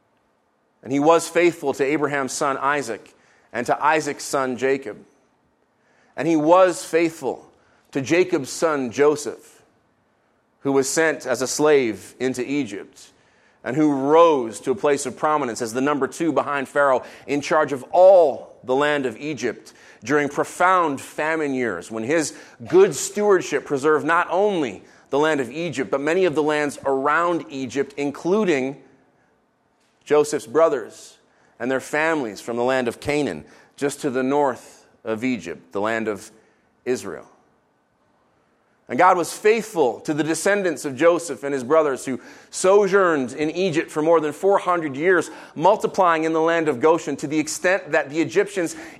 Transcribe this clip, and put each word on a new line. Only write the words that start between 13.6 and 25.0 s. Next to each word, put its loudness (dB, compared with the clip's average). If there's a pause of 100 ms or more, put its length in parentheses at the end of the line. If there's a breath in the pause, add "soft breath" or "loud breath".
and -6
who 2
rose 4
to -4
a 0
place 0
of -8
prominence -2
as -6
the -4
number 0
two -4
behind -2
Pharaoh 2 (240 loud breath)
in -4
charge 0
of -8
all 6
the -2
land 2
of -6
Egypt -8 (320 loud breath)
during 0
profound 0
famine -4
years -4
when -6
his -2 (360 loud breath)
good 6
stewardship 0
preserved 0
not 0
only -2 (260 soft breath)